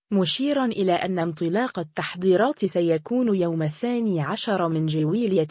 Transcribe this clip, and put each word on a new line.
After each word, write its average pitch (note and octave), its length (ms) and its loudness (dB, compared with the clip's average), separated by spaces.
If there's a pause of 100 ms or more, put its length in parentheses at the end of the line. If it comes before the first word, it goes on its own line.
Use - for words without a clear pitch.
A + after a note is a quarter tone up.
(120)
مشيرًا C4 540 2
إلى G3 280 0
أن F#3 260 -2
انطلاق E3+ 600 -2
التحضيرات F3+ 840 0
سيكون F#3 680 0
يوم E3+ 280 0
الثاني G#3 580 -2
عشر F3+ 460 -2
من D#3+ 180 0
جويلية D#3+ 640 2